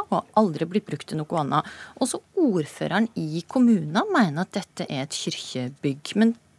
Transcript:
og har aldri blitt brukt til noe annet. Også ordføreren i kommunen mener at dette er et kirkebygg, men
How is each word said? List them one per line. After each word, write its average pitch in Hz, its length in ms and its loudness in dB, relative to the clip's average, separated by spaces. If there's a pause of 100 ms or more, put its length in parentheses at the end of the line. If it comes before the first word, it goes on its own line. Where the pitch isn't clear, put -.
og - 0 -
har - 160 0 (100)
aldri 175 300 4
blitt 185 200 -2
brukt - 220 -6
til 156 100 -6
noe 156 220 -2
annet. 143 240 2 (360)
Også - 220 -2 (140)
ordføreren 185 800 0
i 160 320 -4
kommunen 226 640 2
mener 180 300 2
at 190 100 -6
dette - 380 -8
er 139 140 -4
et 151 60 -10
kirkebygg, - 1040 -6
men 226 200 4 (220)